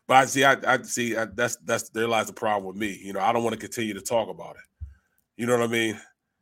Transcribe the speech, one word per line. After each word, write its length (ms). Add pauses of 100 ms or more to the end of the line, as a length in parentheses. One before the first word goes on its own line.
but 80
I 100
see, 200
I, 100 (100)
I 180
see, 340
I, 80
that's, 320
that's, 320
there 180
lies 200
the 60
problem 320
with 120
me. 260
You 80
know, 80
I 140
don't 100
wanna 140
continue 360
to 80
talk 280
about 260
it. 60 (760)
You 100
know 120
what 60
I 80
mean? 280 (420)